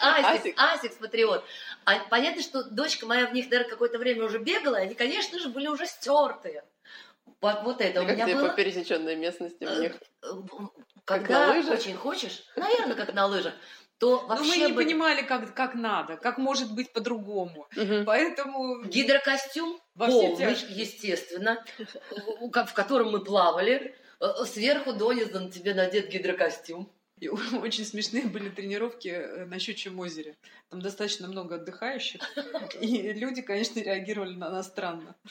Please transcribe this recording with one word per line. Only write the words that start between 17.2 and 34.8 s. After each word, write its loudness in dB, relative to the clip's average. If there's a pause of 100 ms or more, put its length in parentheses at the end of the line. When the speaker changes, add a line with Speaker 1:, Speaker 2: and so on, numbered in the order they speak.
Speaker 2:
Мгм. 0
Speaker 3:
Поэтому 0
Speaker 1:
Гидрокостюм 2 (160)
Speaker 3:
во 2
все 8
Speaker 1:
полный, 4
Speaker 3:
тяжкие. 0
Speaker 1:
естественно, -4 (460)
в, -8
в, 2
в -12
котором 4
мы 0
плавали. 4 (240)
Э, 0
сверху 0
донизу 0
на -6
тебе -4
надет 2
гидрокостюм. -2 (300)
Speaker 3:
И -6
<laughs> -2
очень -4
смешные -4
были -4
тренировки, -6
э, -8
на -10
Щучьем -8
озере. -10 (340)
Там -14
достаточно -6
много -8
отдыхающих, -8 (160)
<laughs> -8
и -2
люди, -6
конечно, -4
реагировали -4
на -8
нас -6
странно. -8 (160)